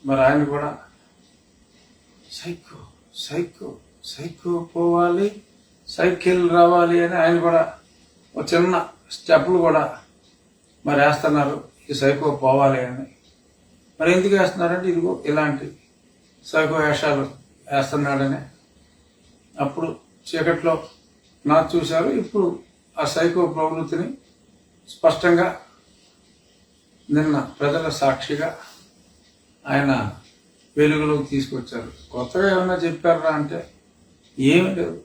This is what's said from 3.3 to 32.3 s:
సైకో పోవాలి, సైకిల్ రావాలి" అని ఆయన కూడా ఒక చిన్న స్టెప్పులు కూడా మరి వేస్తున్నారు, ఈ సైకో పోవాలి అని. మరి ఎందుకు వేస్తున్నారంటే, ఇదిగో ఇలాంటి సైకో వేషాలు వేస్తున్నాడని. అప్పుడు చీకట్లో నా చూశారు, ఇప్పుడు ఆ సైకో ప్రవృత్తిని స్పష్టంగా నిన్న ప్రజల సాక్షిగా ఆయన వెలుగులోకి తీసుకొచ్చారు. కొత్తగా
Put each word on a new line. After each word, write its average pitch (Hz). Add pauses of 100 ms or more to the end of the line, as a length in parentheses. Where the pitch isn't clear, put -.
సైకో 170 (240)
పోవాలి, 175 (460)
సైకిల్ 180
రావాలి" 170
అని 175
ఆయన 170
కూడా 170 (760)
ఒక - (100)
చిన్న 180 (380)
స్టెప్పులు 165
కూడా 165 (1040)
మరి 143
వేస్తున్నారు, 147 (340)
ఈ 143
సైకో 139 (160)
పోవాలి 135
అని. 131 (920)
మరి 165
ఎందుకు 185
వేస్తున్నారంటే, 180
ఇదిగో 170
ఇలాంటి 147 (760)
సైకో 156
వేషాలు 147 (460)
వేస్తున్నాడని. 139 (1120)
అప్పుడు 165 (400)
చీకట్లో 165 (680)
నా 151 (180)
చూశారు, 160
ఇప్పుడు 180 (360)
ఆ 151
సైకో 170
ప్రవృత్తిని 160 (840)
స్పష్టంగా 170 (1600)
నిన్న 151 (240)
ప్రజల 156
సాక్షిగా 143 (1160)
ఆయన 139 (840)
వెలుగులోకి 151
తీసుకొచ్చారు. 123 (200)
కొత్తగా 151